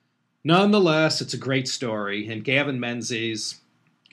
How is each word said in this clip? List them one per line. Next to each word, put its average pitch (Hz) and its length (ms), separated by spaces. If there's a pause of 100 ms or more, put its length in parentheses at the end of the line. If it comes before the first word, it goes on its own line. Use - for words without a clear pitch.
(440)
Nonetheless, 170 760
it's - 140
a 123 40
great 131 280
story, 107 600
and 107 160
Gavin 139 340
Menzies, 113 800 (520)